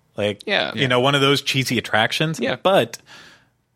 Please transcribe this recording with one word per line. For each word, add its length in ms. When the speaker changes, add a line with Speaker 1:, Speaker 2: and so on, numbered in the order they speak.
Speaker 1:
Like, 300
Speaker 2:
Yeah. 300
Speaker 1:
you 120
know, 140
one 120
of 60
those 220
cheesy 360
attractions. 640
Speaker 2:
Yeah. 240
Speaker 1:
But 360